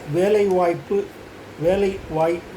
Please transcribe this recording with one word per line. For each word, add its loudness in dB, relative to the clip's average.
வேலை 4
வாய்ப்பு, 0
வேலை 2
வாய்-, 0